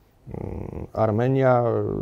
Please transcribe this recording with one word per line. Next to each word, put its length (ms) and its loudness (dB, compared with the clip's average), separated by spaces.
mm, 640 -10
Armenia 720 2